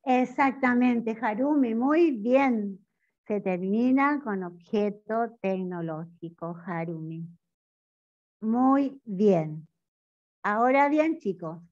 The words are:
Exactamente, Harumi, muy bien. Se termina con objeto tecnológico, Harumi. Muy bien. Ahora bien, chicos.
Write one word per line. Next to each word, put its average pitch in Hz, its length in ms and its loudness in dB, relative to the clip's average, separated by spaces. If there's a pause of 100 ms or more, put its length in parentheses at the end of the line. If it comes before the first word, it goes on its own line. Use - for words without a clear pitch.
Exactamente, 247 1160 2
Harumi, 254 540 0
muy 294 380 2
bien. 226 760 0 (400)
Se 208 140 -2
termina 240 840 0
con 190 220 -4
objeto 208 960 -4
tecnológico, 170 1200 -6
Harumi. 165 640 -8 (1120)
Muy 262 640 0
bien. 175 600 0 (800)
Ahora 254 440 2
bien, 311 300 0
chicos. 170 420 -8 (120)